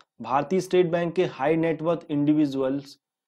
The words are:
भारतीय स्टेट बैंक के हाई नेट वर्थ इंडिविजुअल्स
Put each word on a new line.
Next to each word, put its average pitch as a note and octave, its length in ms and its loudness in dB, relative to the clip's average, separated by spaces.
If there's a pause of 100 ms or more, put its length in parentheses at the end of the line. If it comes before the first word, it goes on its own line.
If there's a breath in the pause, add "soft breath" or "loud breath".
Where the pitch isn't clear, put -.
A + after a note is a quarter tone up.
(220)
भारतीय C#3 400 0
स्टेट F3+ 240 2
बैंक E3+ 300 -2
के F3+ 100 2
हाई D3 300 0
नेट D#3+ 260 0
वर्थ D#3+ 280 -2
इंडिविजुअल्स C#3+ 880 0 (280)